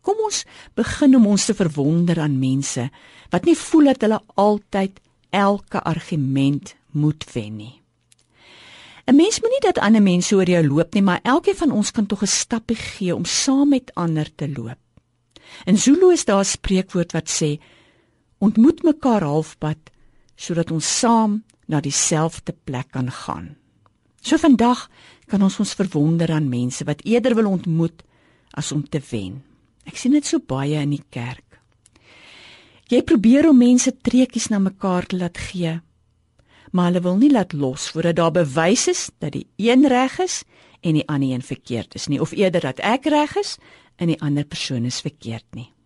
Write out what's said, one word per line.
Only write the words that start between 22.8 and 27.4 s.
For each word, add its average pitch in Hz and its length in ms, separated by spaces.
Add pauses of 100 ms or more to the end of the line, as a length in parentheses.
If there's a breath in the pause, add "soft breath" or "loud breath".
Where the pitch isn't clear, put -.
kan 127 200
gaan." - 460 (640)
So - 160
vandag 247 540 (360 soft breath)
kan 202 160
ons 190 160
ons 208 160
verwonder 165 580
aan 156 160
mense 123 360
wat 143 200
eerder 233 300
wil 220 120